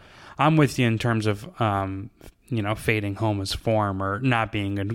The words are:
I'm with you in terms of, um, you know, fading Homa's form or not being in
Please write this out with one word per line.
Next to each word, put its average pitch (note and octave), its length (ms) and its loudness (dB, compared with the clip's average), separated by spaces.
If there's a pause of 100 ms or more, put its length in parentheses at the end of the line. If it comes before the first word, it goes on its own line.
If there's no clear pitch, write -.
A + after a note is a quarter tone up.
(380)
I'm D#3 180 6
with D3 220 4
you B2+ 80 4
in A2+ 120 2
terms A2+ 280 0
of, G#2+ 340 -4
um, G2 500 -2 (380)
you A2+ 140 -2
know, G#2 120 -2
fading G#2 400 -2
Homa's G2+ 380 -2
form G2+ 500 0
or G2 180 -2
not A#2 320 0
being G2+ 260 -2
in G2+ 160 -2